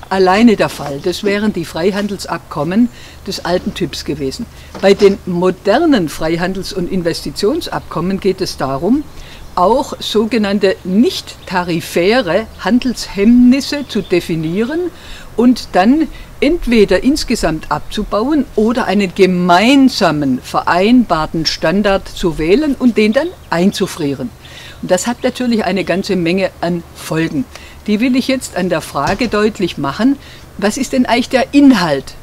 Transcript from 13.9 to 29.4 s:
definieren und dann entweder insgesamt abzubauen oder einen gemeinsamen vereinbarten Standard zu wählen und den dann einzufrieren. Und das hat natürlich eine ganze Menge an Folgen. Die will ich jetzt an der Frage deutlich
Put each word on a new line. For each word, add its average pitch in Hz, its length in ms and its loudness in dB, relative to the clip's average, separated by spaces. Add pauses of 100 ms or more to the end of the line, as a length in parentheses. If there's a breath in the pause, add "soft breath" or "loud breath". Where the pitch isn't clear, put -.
definieren 185 920 -2 (460 loud breath)
und 247 340 2
dann 247 360 4 (340 loud breath)
entweder 247 600 2
insgesamt 208 680 -2
abzubauen 214 720 -2 (100)
oder 226 300 0
einen 196 300 0
gemeinsamen 180 1300 4
vereinbarten 175 1040 2
Standard 196 640 0
zu 165 300 -4
wählen 233 400 2
und 247 200 2
den 214 160 4
dann 302 160 0 (200)
einzufrieren. 160 800 0 (520 loud breath)
Und - 100 -4
das 185 160 0
hat 240 160 -4
natürlich 240 400 0
eine 185 220 -2
ganze 185 320 -2
Menge 180 420 0
an 170 240 -4 (100)
Folgen. 160 520 -4 (420 loud breath)
Die 208 140 0
will 254 160 2
ich 262 100 -2
jetzt 262 300 -4
an 185 100 0
der 165 140 0
Frage 180 480 -2
deutlich 208 480 -2